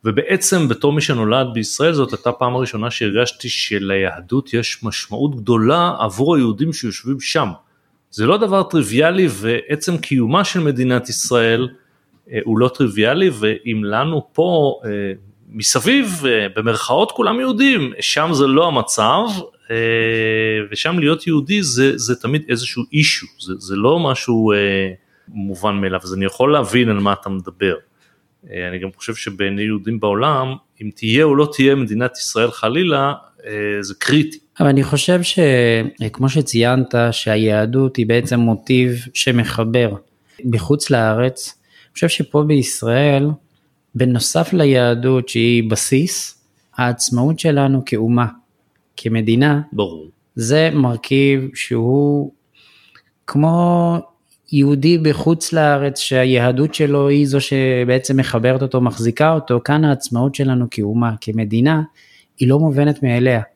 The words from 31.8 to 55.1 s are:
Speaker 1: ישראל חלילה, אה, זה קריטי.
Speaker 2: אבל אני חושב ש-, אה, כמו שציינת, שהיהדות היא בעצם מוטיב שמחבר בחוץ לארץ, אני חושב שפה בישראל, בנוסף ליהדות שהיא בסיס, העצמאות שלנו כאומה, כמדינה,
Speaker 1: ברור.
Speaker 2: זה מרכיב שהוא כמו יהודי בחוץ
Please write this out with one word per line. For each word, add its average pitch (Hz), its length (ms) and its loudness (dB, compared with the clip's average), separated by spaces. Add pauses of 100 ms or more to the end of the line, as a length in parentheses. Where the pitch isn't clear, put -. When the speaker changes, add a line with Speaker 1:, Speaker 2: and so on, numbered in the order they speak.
Speaker 1:
ישראל 113 340 -2
חלילה, 143 600 -2 (320)
אה, 107 60 -12 (300)
זה 98 160 -10
קריטי. 151 400 0 (220)
Speaker 2:
אבל - 100 4
אני 135 140 4
חושב 175 400 0
ש-, - 160 -2
אה, 120 760 2
כמו 135 160 0
שציינת, 127 680 0 (160)
שהיהדות 110 840 0
היא 117 100 0
בעצם 120 340 0
מוטיב 120 760 0
שמחבר 117 800 0 (560)
בחוץ 117 400 0
לארץ, 120 680 0
אני - 360 -20
חושב - 140 -2
שפה 151 360 0
בישראל, 139 840 2 (680)
בנוסף 127 580 0
ליהדות 127 760 2
שהיא 117 400 2
בסיס, - 720 -2 (340)
העצמאות 127 600 0
שלנו 139 460 2
כאומה, 117 400 0 (720)
כמדינה, 117 640 0 (120)
Speaker 1:
ברור. 85 340 -6 (280)
Speaker 2:
זה 147 380 2
מרכיב 135 800 0
שהוא 143 800 0 (960)
כמו 170 680 2 (540)
יהודי 143 460 4
בחוץ 160 560 0